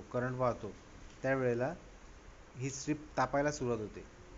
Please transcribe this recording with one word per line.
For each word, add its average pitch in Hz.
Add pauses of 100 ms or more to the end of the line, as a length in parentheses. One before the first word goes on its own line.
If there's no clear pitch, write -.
(120)
current 127
वाहतो, 117 (500)
त्यावेळेला 131 (680)
ही 131
strip 151 (100)
तापायला 143
सुरुवात 120
होते 95 (340)